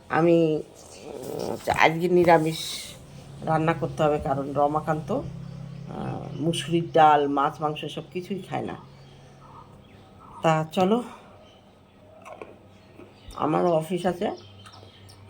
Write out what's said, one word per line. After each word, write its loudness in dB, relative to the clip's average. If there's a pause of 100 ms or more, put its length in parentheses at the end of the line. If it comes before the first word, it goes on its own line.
আমি, 4 (420)
উম, -8 (220)
আজকে 2
নিরামিষ 2 (600)
রান্না 0
করতে -2
হবে, 4
কারণ -2
রমাকান্ত, 0
আহ, -2 (1160)
মুসুরির 0
ডাল, 8
মাছ, 0
মাংস -4
এসব -10 (100)
কিছুই -8
খায় -6
না। -10 (1700)
তা 4
চলো, 2 (2250)
আমারও 2
অফিস 0
আছে, -2 (1000)